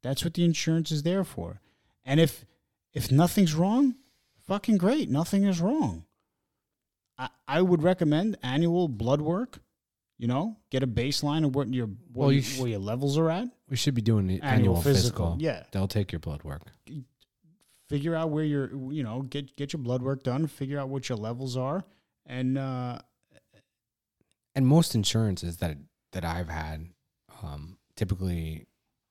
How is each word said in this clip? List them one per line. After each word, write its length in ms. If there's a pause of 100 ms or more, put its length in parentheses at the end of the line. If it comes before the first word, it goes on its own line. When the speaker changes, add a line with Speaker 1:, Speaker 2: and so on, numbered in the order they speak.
Speaker 1:
That's 220
what 100
the 120
insurance 460
is 120
there 200
for. 380 (440)
And 140
if, 260 (480)
if 180
nothing's 440
wrong, 400 (500)
fucking 320
great. 320
Nothing 340
is 180
wrong. 440 (1120)
I, 120 (180)
I 140
would 220
recommend 580
annual 460
blood 340
work, 380 (580)
you 100
know, 300 (140)
get 120
a 40
baseline 580
of 100
what 180
your, 140
what 100 (160)
Speaker 2:
Well, 180
you 60
Speaker 1:
you, 40
Speaker 2:
sh- 180
Speaker 1:
where 100
your 100
levels 380
are 120
at. 180 (220)
Speaker 2:
We 60
should 180
be 80
doing 260
the 140
Speaker 1:
Annual 120
Speaker 2:
annual 280
Speaker 1:
physical, 520
Speaker 2:
physical. 60
Speaker 1:
yeah. 320
Speaker 2:
They'll 160
take 240
your 80
blood 240
work. 200 (1300)
Speaker 1:
Figure 260
out 160
where 120
you're, 260 (220)
you 120
know, 200
get, 320
get 180
your 80
blood 200
work 220
done, 240
figure 320
out 100
what 200
your 80
levels 400
are. 260 (420)
And, 320
uh, 420 (1600)
Speaker 2:
And 120
most 280
insurances 640
that, 200 (340)
that 140
I've 240
had, 380 (560)
um, 340 (180)
typically 680 (460)